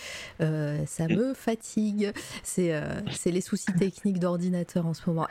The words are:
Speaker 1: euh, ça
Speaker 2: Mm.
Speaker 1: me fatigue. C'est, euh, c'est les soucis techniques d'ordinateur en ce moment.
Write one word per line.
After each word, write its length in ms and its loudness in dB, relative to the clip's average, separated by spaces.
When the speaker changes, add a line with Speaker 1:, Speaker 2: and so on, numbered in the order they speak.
Speaker 1:
euh, 440 0
ça 220 -2
Speaker 2:
Mm. 80 4
Speaker 1:
me 180 2
fatigue. 800 0
C'est, 320 2
euh, 240 -2
c'est 220 0
les 80 2
soucis 400 -2
techniques 400 2
d'ordinateur 680 2
en 80 0
ce 160 -8
moment. 220 2